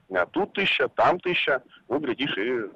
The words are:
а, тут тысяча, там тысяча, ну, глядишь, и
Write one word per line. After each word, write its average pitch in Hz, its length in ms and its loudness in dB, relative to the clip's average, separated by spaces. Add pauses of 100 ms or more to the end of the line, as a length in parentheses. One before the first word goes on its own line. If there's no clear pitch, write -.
(120)
а, 90 160 2
тут 196 260 -2
тысяча, 180 360 0
там 156 300 2
тысяча, 156 420 0 (280)
ну, 135 100 0
глядишь, 139 380 -4
и 110 140 -2 (240)